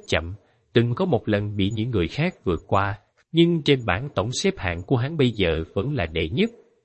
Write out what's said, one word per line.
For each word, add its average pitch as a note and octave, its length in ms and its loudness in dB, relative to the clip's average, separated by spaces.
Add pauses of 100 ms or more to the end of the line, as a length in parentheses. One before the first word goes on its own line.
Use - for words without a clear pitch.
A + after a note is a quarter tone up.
chậm, E2+ 260 -2 (400)
từng A#2+ 220 4
có - 100 0
một B2+ 220 0
lần G#2 280 0
bị G2 180 2
những A2+ 180 -2
người F2 160 0
khác F3 360 -4
vượt E2+ 240 -2
qua, G2 320 0 (320)
nhưng E3+ 300 4
trên C3 240 2
bảng G#2+ 300 -2
tổng G2+ 160 0
xếp G3 260 -2
hạng F2 240 -4
của C3+ 160 0
hắn C#3+ 200 -2
bây B2+ 140 2
giờ E2 320 0 (100)
vẫn B2 200 -2
là F#2 120 -2
đệ D#2+ 240 -2
nhất, F#3 200 0 (360)